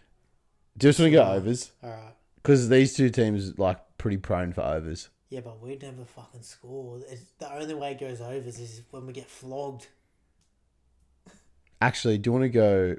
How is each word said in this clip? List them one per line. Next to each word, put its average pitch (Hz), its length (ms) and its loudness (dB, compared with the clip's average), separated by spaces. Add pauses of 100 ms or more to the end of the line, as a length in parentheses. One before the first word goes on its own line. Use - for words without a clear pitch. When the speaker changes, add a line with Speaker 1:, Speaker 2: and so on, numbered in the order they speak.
(760)
Speaker 1:
Do 131 100 6
you - 20 12
just 147 100 4
wanna 160 120 6
go 151 120 8
Speaker 2:
Son. 95 120 2
Speaker 1:
overs? 110 360 -4 (120)
Speaker 2:
All 120 60 -16
right. 110 240 -20 (300)
Speaker 1:
'Cause 127 260 4
these 131 240 6
two 131 160 2
teams, 104 500 0
like, 92 200 0 (180)
pretty 101 200 -4
prone 90 360 -4
for - 80 -6
overs. 80 480 -6 (200)
Speaker 2:
Yeah, 131 120 -12
but 113 200 -18
we 131 160 -14
never 127 280 -18
fucking 120 360 -20
score. 123 580 -16 (100)
It's, 123 140 -18 (160)
the 143 140 -14
only 156 200 -10
way 143 180 -8
it 131 80 -12
goes 127 220 -10
overs 120 380 -12
is 117 220 -16 (100)
when 131 140 -16
we 127 80 -16
get 127 160 -16
flogged. 131 580 -12 (1900)
Speaker 1:
Actually, 113 360 0
do 104 120 -2
you 117 40 0
wanna 131 160 2
go 101 500 4